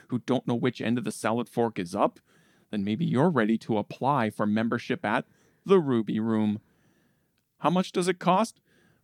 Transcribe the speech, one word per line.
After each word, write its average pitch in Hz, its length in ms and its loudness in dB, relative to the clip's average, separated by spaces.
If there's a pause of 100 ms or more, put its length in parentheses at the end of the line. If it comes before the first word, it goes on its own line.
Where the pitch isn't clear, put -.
who 123 100 -2
don't - 280 -2
know 123 80 0
which 123 280 -2
end 120 160 0
of 110 60 -6
the 107 80 -4
salad 117 360 -2
fork 117 300 -2
is 90 160 -6
up? 120 260 0 (500)
Then 104 140 -2
maybe 110 220 -2
you're 143 240 2
ready 113 260 2
to 110 220 -2
apply 123 500 -2
for 107 160 -4
membership 113 580 -2
at 107 220 0 (400)
the 185 160 6
Ruby 113 400 0
Room. 107 400 0 (1000)
How 147 100 2
much 185 200 0
does 175 160 -2
it 185 120 -2
cost? 185 420 0 (440)